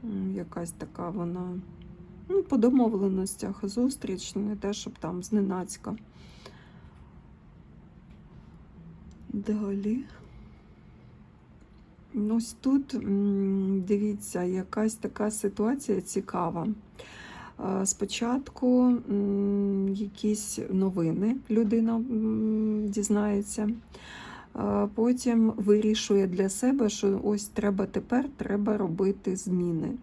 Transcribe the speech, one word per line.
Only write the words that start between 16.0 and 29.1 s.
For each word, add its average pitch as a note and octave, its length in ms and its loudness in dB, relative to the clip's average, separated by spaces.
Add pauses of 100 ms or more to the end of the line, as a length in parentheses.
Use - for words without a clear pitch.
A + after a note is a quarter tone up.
цікава. F3+ 680 -4 (920)
Е, F#3+ 260 -2
спочатку, B3 960 0 (280)
м, G3+ 800 2
якісь G#3 680 -2 (120)
новини F#3 680 2 (140)
людина, A3+ 460 4
м, A3 920 0
дізнається. G#3 800 0 (920)
А G3+ 340 2
потім A#3 640 4
вирішує G#3 680 4
для F#3+ 220 2
себе, B3 400 2
що G3 360 0
ось G#3 200 0
треба G3+ 420 0
тепер, B3 500 0
треба G#3 400 0
робити F#3+ 600 0